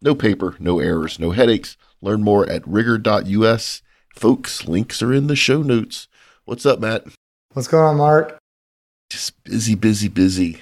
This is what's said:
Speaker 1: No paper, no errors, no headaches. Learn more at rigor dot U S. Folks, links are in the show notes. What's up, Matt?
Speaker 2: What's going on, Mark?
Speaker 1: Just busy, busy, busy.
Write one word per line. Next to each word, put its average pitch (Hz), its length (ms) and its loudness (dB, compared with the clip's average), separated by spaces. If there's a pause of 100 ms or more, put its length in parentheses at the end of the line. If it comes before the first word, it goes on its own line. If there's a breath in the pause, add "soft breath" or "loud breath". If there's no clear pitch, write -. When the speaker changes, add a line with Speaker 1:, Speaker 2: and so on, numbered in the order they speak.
Speaker 1:
No 143 100 2
paper, 98 460 -2
no 87 180 0
errors, 80 400 -2
no 82 140 -2
headaches. 113 460 0 (220)
Learn 107 220 -2
more 101 260 4
at 82 200 -6
rigor 113 320 0
dot 107 260 0
U 104 220 2
S. - 340 -2 (320)
Folks, - 540 0
links 95 340 -4
are 120 120 0
in 139 120 2
the 147 100 -2
show 143 280 0
notes. 120 440 -2 (360 soft breath)
What's 117 220 -8
up, 131 140 2
Matt? 110 260 -4 (480)
Speaker 2:
What's 127 160 -8
going 160 160 4
on, 156 100 2
Mark? 151 420 2 (720)
Speaker 1:
Just - 360 -12
busy, 110 300 -2
busy, 104 340 0
busy. 92 520 0